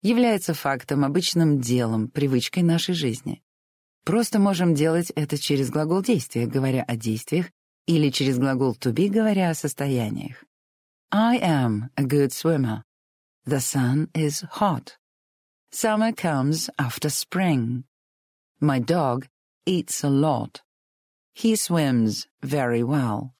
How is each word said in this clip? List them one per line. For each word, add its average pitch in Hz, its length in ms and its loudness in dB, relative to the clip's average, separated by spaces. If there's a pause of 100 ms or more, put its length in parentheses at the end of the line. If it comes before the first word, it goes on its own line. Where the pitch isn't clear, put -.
является 226 500 2
фактом, 139 500 -2
обычным 151 560 2
делом, 117 500 0
привычкой 139 520 0
нашей 170 320 2
жизни. 139 480 -4 (640)
Просто 220 340 0
можем 180 380 4
делать 160 400 2
это 147 200 -2
через 139 360 0
глагол 156 320 0
действия, 123 420 0
говоря 131 380 0
о 120 120 -4
действиях, 113 520 -2 (400)
или 151 240 4
через 131 260 0
глагол 131 380 0
«to 120 180 -2
be», 185 160 2
говоря 196 400 2
о 160 60 -2
состояниях. 131 880 -4 (680)
I 226 300 2
am 127 560 0
a 143 80 -2
good 139 280 2
swimmer. 127 520 -2 (640)
The 135 120 0
sun 135 540 0
is 151 300 -2 (160)
hot. 170 400 -2 (720)
Summer 220 420 0
comes 156 640 0
after 139 320 -4
spring. 127 760 -2 (760)
My 143 180 2
dog 135 460 0 (400)
eats - 380 -2
a 147 60 0
lot. 139 520 0 (720)
He 220 220 2
swims 131 720 0 (160)
very 123 400 0
well. 123 560 -2